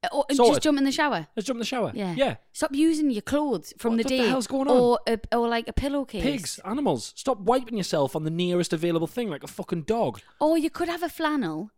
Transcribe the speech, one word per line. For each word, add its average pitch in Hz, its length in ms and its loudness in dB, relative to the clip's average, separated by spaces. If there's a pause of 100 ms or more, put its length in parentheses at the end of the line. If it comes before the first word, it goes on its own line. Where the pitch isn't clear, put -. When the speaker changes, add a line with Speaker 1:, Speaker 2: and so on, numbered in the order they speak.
Speaker 1:
Uh, 190 80 0
or, 285 160 0
and 302 80 2
Speaker 2:
Sorted. 240 180 8
Speaker 1:
just 277 100 0
jump 294 140 4
in 269 60 2
the 277 60 2
shower. 262 460 0
Speaker 2:
Let's 208 100 -4
jump 262 100 -2
in 233 40 -8
the 220 40 -2
shower. 226 300 -2
Speaker 1:
Yeah. 185 220 -4
Speaker 2:
Yeah. 269 200 0 (160)
Speaker 1:
Stop - 220 -4
using 302 380 2
your 208 100 -4
clothes 269 560 -2
from 233 140 0
Speaker 2:
What 226 60 2
Speaker 1:
the 226 100 2
Speaker 2:
the - 0 - (140)
Speaker 1:
day. 226 60 4
Speaker 2:
hell's 254 200 0
going 269 200 -2
on? 254 80 6
Speaker 1:
Or 240 300 6
a, 226 140 0 (160)
or, 233 100 2
like, 233 220 -2
a 220 40 -10
pillowcase. 277 520 -2
Speaker 2:
Pigs, 254 400 -4
animals. 196 500 -2
Stop - 240 -2
wiping 233 380 0
yourself 160 400 0
on 156 80 -4
the 156 60 -2
nearest 175 420 0
available 165 340 0
thing 233 240 -6
like 143 140 -8
a - 20 -12
fucking 175 360 -6
dog. 214 380 0 (200)
Speaker 1:
Or 311 180 4
you 320 120 0
could 330 180 -4
have 339 160 -4
a 330 40 -2
flannel. 220 680 -2